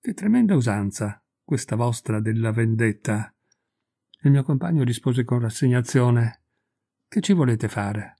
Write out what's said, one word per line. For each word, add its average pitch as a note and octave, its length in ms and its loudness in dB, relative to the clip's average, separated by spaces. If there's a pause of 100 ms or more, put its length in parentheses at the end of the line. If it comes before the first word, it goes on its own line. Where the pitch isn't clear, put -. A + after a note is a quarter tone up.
"Che A3+ 140 -6
tremenda B2 400 2
usanza G#2 680 -2 (200)
questa - 340 -4
vostra A2+ 440 -2
della A2 320 -2
vendetta." A2+ 840 -2 (880)
Il C#3+ 80 2
mio C#3 140 4
compagno D3 400 0
rispose A#2+ 400 0
con A#2+ 160 -2
rassegnazione: A#2+ 1040 0 (640)
"Che - 120 -2
ci G3+ 120 2
volete B2 360 2
fare? G2+ 520 -6